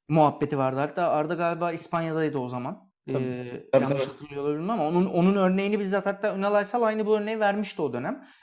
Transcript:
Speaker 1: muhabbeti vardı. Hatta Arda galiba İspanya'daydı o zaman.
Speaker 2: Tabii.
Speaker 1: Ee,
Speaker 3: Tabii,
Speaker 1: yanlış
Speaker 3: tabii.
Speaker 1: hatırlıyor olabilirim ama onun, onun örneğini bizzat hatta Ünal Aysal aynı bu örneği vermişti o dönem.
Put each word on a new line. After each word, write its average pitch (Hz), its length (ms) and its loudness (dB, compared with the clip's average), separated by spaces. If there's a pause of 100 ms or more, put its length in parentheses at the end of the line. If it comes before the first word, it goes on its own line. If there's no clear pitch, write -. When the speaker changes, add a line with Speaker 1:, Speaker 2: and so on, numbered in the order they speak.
Speaker 1:
muhabbeti 147 500 4
vardı. 131 220 0
Hatta 151 280 0
Arda 151 260 2
galiba 170 380 -2
İspanya'daydı 160 680 -2
o 123 100 -4
zaman. 127 400 -8 (240)
Speaker 2:
Tabii. 131 120 -2
Speaker 1:
Ee, 123 480 -8
Speaker 3:
Tabii, 131 120 6
Speaker 1:
yanlış 139 200 0
Speaker 3:
tabii. - 80 -6
Speaker 1:
hatırlıyor 143 320 -12
olabilirim 151 260 -2
ama 180 180 0
onun, 175 180 4
onun 185 300 4
örneğini 196 440 2
bizzat 196 260 -2
hatta 196 300 -2
Ünal 202 180 0
Aysal 208 280 0
aynı 220 240 0
bu 214 120 4
örneği 214 220 -4
vermişti 202 420 0
o 135 100 -2
dönem. 139 320 -6 (180)